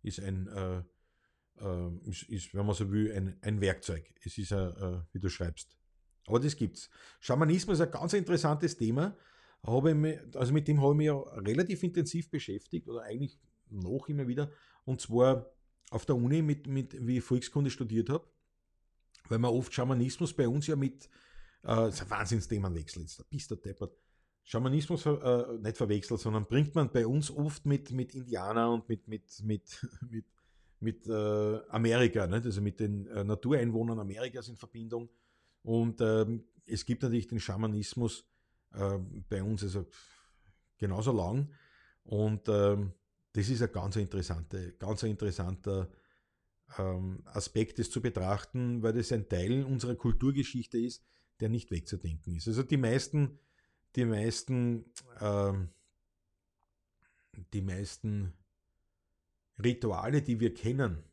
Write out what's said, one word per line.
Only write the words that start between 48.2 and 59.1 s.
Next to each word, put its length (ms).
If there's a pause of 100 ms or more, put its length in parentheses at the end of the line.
weil 100
das 200
ein 160
Teil 360
unserer 320
Kulturgeschichte 840
ist, 260 (360)
der 80
nicht 240
wegzudenken 640
ist. 100
Also 160
die 140
meisten, 640 (560)
die 80
meisten, 800 (360)
ähm, 500 (1800)
die 80
meisten 720 (1300)